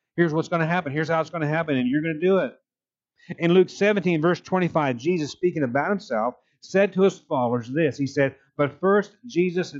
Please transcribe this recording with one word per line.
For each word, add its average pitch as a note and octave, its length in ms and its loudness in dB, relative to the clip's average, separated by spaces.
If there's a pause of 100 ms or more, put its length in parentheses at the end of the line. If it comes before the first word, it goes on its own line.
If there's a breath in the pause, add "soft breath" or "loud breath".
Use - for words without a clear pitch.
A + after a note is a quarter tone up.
(160)
Here's E3+ 180 0
what's D#3+ 140 -2
gonna E3 180 0
happen. E3+ 240 -2
Here's D#3 180 -4
how E3 120 0
it's D#3 100 -4
gonna D#3+ 160 -4
happen, D#3 300 0
and B2 120 0
you're D3 140 0
gonna D#3+ 160 -4
do F#3 200 2
it." C3 200 -4 (800 loud breath)
In E3+ 160 2
Luke F#3 160 4
seventeen, F#3 520 0
verse E3+ 180 2
twenty-five, D#3 580 0
Jesus, D#3 340 -2
speaking D#3+ 320 -2
about C#3 240 0
himself, B2+ 480 -2 (240)
said G3 320 0
to F#3 100 0
his F#3+ 160 2
followers B2 500 -2
this. C#3+ 280 0
He C#3 100 -2
said, C#3 300 0 (200 soft breath)
"But C#3+ 220 -2
first, G3 380 2 (100)
Jesus, E3+ 540 -2